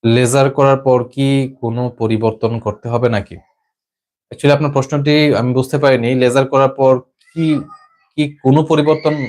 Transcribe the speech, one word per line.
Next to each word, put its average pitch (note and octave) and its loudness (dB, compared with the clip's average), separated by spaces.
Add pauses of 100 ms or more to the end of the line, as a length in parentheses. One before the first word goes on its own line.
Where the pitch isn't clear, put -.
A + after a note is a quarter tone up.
লেজার B2+ 2
করার C#3 2
পর C3 0
কি C#3 -4 (320)
কোনো A#2 -6
পরিবর্তন A2 -2
করতে G#2+ -8
হবে A#2 0
নাকি? G2+ -4 (960)
Actually C#3+ 0
আপনার C#3+ -4
প্রশ্নটি C#3+ -2 (200)
আমি B2 -2
বুঝতে C3 -2
পারিনি, B2+ 2
লেজার B2+ 2
করার C3+ 2
পর C3 4 (440)
কি, E3 -2 (720)
কি D3+ 0 (200)
কোনো C3+ 4
পরিবর্তন D3+ 0 (140)